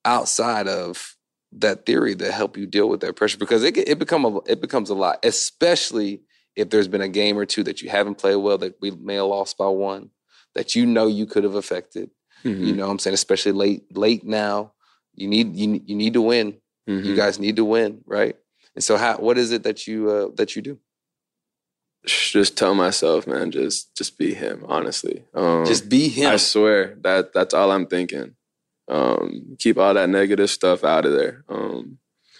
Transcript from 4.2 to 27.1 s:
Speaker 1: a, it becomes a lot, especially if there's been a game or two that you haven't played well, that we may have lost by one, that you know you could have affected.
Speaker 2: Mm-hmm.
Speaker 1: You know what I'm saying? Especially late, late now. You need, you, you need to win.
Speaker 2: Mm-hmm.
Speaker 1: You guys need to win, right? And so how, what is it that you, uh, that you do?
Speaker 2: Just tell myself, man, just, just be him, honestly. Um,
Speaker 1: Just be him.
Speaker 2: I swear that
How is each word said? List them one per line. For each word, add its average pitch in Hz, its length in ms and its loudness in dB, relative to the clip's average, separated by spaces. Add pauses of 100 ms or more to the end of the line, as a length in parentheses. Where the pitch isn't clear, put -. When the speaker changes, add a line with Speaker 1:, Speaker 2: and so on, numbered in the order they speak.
Speaker 1:
a, 104 200 0
it - 160 0
becomes 107 280 -2
a 104 60 -2
lot, 92 300 0
especially 110 960 0 (340)
if 101 140 -2
there's 104 180 2
been 98 140 -8
a 98 80 -4
game 104 280 0
or 101 80 -2
two 101 180 -2
that 87 180 -6
you - 80 -12
haven't 101 260 -2
played 98 200 2
well, 101 220 2
that 92 240 -6
we 101 100 -6
may 98 240 -10
have 101 100 -2
lost 98 320 -4
by 98 100 0
one, 98 420 -4 (440)
that - 220 -4
you 120 100 4
know 113 220 4
you 107 180 0
could 107 180 0
have 101 120 0
affected. 95 540 -8 (340)
Speaker 2:
Mm-hmm. 98 220 -4
Speaker 1:
You 87 100 0
know 98 120 -4
what 98 60 -4
I'm 98 60 -6
saying? 95 140 -2
Especially 98 400 0
late, 98 440 0
late 107 260 2
now. 107 500 -2 (420)
You 98 120 -8
need, 104 280 0
you, 104 300 -2
you 101 100 -8
need 110 180 -2
to 120 80 4
win. 110 320 2 (340)
Speaker 2:
Mm-hmm. 98 180 -4
Speaker 1:
You 98 100 0
guys 101 240 2
need 104 180 -2
to 113 80 4
win, 107 400 0
right? 107 300 -2 (400)
And - 80 -6
so 107 140 2
how, 113 200 0
what 120 200 2
is 120 140 2
it 117 120 -2
that 104 240 -4
you, 110 220 -2
uh, 101 260 0
that - 200 -2
you 110 60 -8
do? 135 180 -12 (1300)
Speaker 2:
Just - 520 0
tell 98 160 2
myself, 90 540 2
man, 78 240 -2
just, - 440 -4
just - 220 -8
be - 160 -2
him, - 340 -8
honestly. - 560 -6 (120)
Um, 85 300 2
Speaker 1:
Just 101 220 0
be 139 220 4
him. 131 240 2
Speaker 2:
I 107 40 4
swear 104 640 2
that 92 300 0